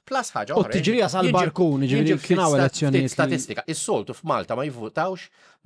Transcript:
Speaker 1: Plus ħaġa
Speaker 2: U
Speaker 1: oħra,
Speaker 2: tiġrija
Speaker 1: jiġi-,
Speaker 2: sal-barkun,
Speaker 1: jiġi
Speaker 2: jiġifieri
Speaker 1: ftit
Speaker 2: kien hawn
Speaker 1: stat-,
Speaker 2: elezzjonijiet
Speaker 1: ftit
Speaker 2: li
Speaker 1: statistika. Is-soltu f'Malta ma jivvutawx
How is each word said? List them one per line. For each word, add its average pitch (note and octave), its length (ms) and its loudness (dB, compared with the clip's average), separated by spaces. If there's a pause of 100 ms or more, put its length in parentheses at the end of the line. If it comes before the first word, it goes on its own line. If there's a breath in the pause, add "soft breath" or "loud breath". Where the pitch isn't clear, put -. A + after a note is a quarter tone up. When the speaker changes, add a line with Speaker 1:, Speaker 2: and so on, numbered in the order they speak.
Speaker 1:
Plus C4 260 -4
ħaġa A#2+ 220 -4
Speaker 2:
U G#3+ 80 2
Speaker 1:
oħra, G#2+ 100 -8
Speaker 2:
tiġrija G#3 300 2
Speaker 1:
jiġi-, D3+ 100 -2
Speaker 2:
sal-barkun, F3 720 2
Speaker 1:
jiġi C#3 140 2
Speaker 2:
jiġifieri D#3 180 2
Speaker 1:
ftit - 140 -2
Speaker 2:
kien F#3+ 100 4
hawn D3+ 140 4
Speaker 1:
stat-, C3+ 80 4
Speaker 2:
elezzjonijiet C3+ 400 2
Speaker 1:
ftit B2+ 80 -2
Speaker 2:
li - 20 -10
Speaker 1:
statistika. C3 500 -2 (120)
Is-soltu B2+ 400 -4
f'Malta A#2+ 420 -4
ma C3+ 80 -2
jivvutawx D3+ 640 -6 (380 soft breath)